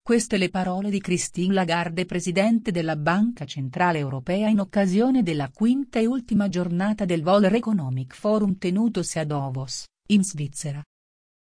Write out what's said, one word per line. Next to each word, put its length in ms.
Queste 380
le 100
parole 400
di 100
Christine 540
Lagarde, 540
presidente 640
della 260
Banca 480
Centrale 540
Europea, 500
in 120
occasione 640
della 280
quinta 480
e 80
ultima 420
giornata 560
del 180
World 300
Economic 600
Forum 420
tenutosi 600
a 80
Davos, 580
in 160
Svizzera. 580